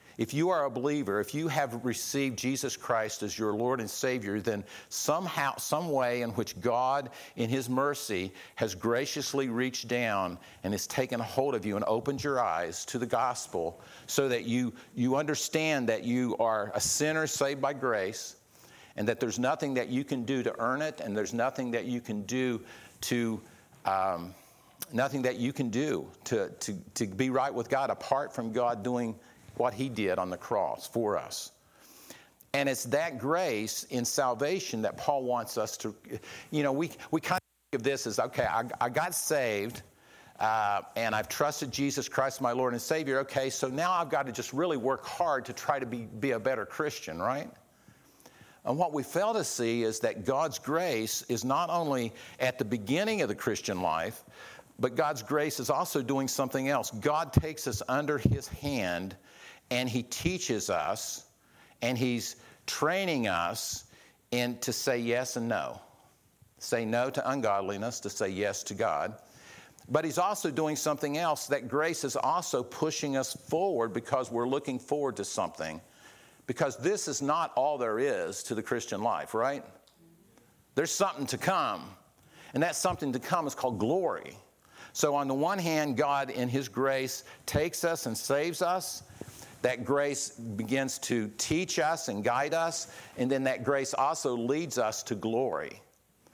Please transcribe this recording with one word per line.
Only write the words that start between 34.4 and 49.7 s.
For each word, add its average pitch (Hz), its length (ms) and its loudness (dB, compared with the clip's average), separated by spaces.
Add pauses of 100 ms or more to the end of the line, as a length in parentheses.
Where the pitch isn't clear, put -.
that - 140 0
Paul 139 280 0
wants 120 340 -2
us 104 200 -2
to, 107 160 -6 (560)
you 151 120 2
know, 139 100 4
we, 151 180 0 (200)
we 156 100 4
kind 180 180 2
of - 320 -12
think 127 100 0
of 110 40 -4
this 135 220 2
as, 110 120 2
okay, 123 280 4
I, 107 180 2 (160)
I 123 80 4
got 160 260 2
saved, 120 680 2 (580)
uh, 107 400 4 (160)
and 110 180 2
I've 107 140 0
trusted 147 420 0
Jesus 139 380 -2
Christ, 135 320 0
my 120 120 2
Lord 127 200 2
and 117 80 -2
Savior. 139 400 0
Okay, 135 300 0
so - 180 -2
now 160 240 0
I've 170 160 0
got 139 180 0
to 123 60 -4
just 113 200 -6
really 151 260 0
work 127 260 0
hard 147 420 0
to 123 60 -8
try 143 260 0
to 131 80 -2
be, 117 200 -6 (140)
be 135 100 2
a 113 100 0
better 117 240 0
Christian, 87 560 -4
right? 135 300 -2 (1160)
And 131 140 2
what 170 140 2
we 147 100 0
fail 208 320 2
to 190 100 2
see 117 380 2